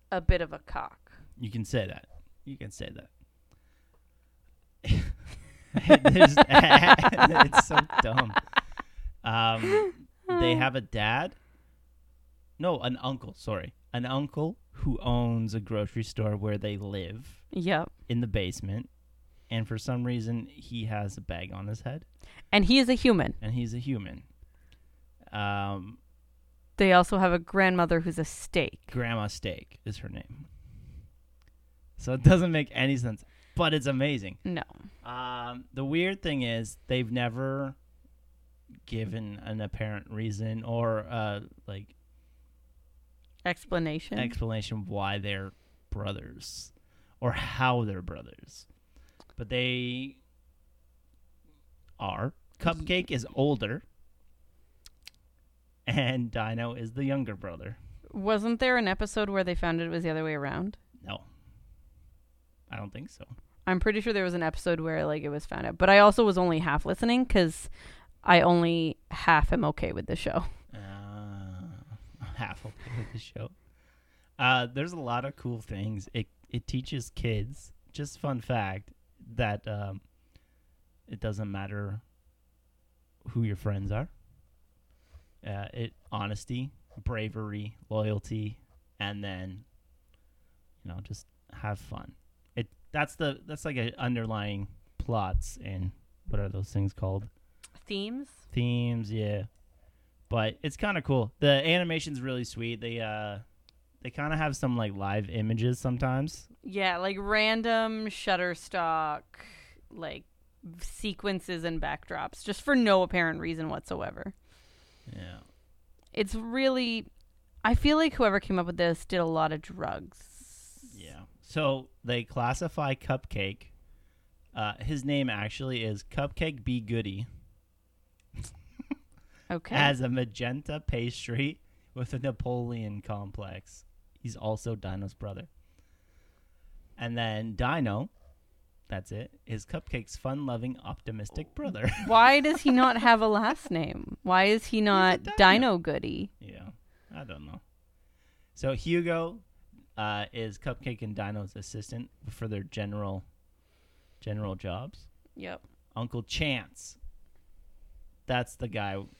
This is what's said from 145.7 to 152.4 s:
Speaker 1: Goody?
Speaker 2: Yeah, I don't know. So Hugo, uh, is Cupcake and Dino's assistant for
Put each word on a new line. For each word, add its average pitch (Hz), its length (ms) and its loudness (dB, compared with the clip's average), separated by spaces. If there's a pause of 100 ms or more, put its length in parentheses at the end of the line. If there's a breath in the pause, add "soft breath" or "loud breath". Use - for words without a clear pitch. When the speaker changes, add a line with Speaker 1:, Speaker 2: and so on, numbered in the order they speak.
Speaker 1:
Goody? 160 600 -4
Speaker 2:
Yeah, - 300 -18 (460)
I 76 80 -12
don't 73 220 -14
know. 78 160 -16 (960)
So 135 180 -2
Hugo, 170 680 0 (540)
uh, 104 380 -4
is 113 240 -8
Cupcake 123 460 -8
and 107 120 -8
Dino's 104 400 -6
assistant 110 540 -12 (220)
for 113 160 -8